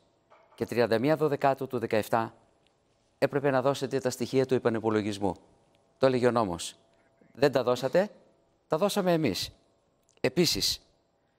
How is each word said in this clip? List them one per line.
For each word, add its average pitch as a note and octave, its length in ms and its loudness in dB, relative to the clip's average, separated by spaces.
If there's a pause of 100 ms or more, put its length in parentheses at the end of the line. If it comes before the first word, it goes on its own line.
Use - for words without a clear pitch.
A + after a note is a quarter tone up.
(560)
Και A#2 100 -6
τριάντα A2 340 2
μία D3 160 2
Δωδεκάτου C#3 520 0
του B2 120 -6
δεκαεφτά A2+ 560 -2 (840)
έπρεπε C#3 320 0
να C3 120 2
δώσετε C3 380 -2
τα B2+ 100 -2
στοιχεία B2+ 360 0
του C3 80 -2
επανυπολογισμού. G#2+ 840 0 (600)
Το C3 80 2
έλεγε B2+ 220 4
ο A#2+ 40 4
νόμος. G#2 440 -2 (580)
Δεν C#3 180 2
τα B2+ 120 0
δώσατε, C3 460 2 (580)
τα D#3 100 0
δώσαμε F#3 360 0
εμείς. D3 360 -2 (720)
Επίσης, - 600 0 (580)